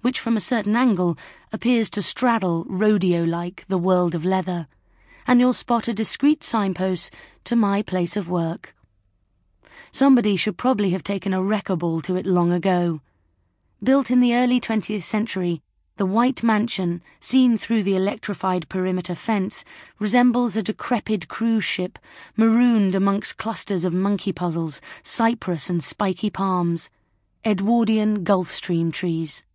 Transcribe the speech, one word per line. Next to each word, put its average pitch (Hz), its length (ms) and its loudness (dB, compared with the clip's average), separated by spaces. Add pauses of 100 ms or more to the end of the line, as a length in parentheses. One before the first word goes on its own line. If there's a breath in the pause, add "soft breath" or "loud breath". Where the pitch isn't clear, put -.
which 254 180 -2
from 226 160 0
a 208 40 0
certain 214 360 -2
angle 185 420 2 (340 loud breath)
appears 233 380 0
to 208 100 -4
straddle, 185 680 0
rodeo-like, 175 960 0
the 190 120 -2
world 180 360 2
of 160 100 -4
leather, 180 440 -2 (580 soft breath)
and 247 140 4
you'll 247 120 4
spot - 360 0
a 233 40 -2
discreet 247 520 0
signpost 190 680 0 (300 loud breath)
to 233 140 -2
my 202 260 2
place 180 340 -2
of 175 140 -4
work. 165 420 -4 (1160 loud breath)
Somebody 240 460 4
should 180 200 -2
probably 208 340 0
have 180 120 -2
taken 196 320 -4
a 185 80 0
wrecking 196 360 -2
ball 165 240 -2
to 185 120 -4
it 180 100 -4
long 175 280 2
ago. 175 480 0 (840)
Built 262 280 2
in 247 100 4
the 240 140 4
early 247 260 2
twentieth 214 440 -4
century, 185 560 -2 (380)
the 190 80 0
white 233 360 0
mansion, 208 600 0 (180 soft breath)
seen 247 380 4
through 226 240 0
the 190 140 2
electrified 190 760 -2
perimeter 185 440 -2
fence, 202 480 -4 (360 loud breath)
resembles 240 580 2
a 220 60 -2
decrepit - 680 -4
cruise 226 360 -2
ship - 340 -6 (360 loud breath)
marooned 220 600 4
amongst 196 420 0
clusters 190 480 -4
of 175 80 0
monkey 190 400 -2
puzzles, 165 480 -4 (220 loud breath)
cypress 226 680 -2
and 175 160 -2
spiky - 460 -2
palms, 180 580 -2 (560)
Edwardian 214 800 0
Gulf 185 260 0
Stream 165 400 -2
trees. 165 540 -4 (100)